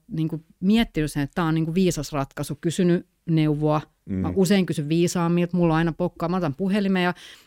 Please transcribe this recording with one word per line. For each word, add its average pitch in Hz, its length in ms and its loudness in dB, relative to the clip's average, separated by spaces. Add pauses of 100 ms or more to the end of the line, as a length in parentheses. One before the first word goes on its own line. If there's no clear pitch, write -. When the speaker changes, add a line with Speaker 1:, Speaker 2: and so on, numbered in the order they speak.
(120)
Speaker 1:
niinku 160 340 -4 (140)
miettinyt 196 520 0
sen, 147 120 -4
että 135 120 -8
tää 175 100 0
on 160 100 0
niinku 160 180 -2
viisas 170 400 0
ratkaisu, 143 480 -6
kysynyt 175 460 2 (220)
neuvoa, 151 520 2 (240)
Speaker 2:
Mm. 98 100 -6
Speaker 1:
mä 95 200 -2
usein 190 300 4
kysyn 151 240 -4
viisaammilta, 170 680 0
mulla 170 160 4
on 156 40 2
aina 165 160 0
pokkaa, 165 360 -4
mä 185 80 -2
otan 160 180 -2
puhelimen 196 480 0
ja 180 60 2
mä 175 40 -2 (340)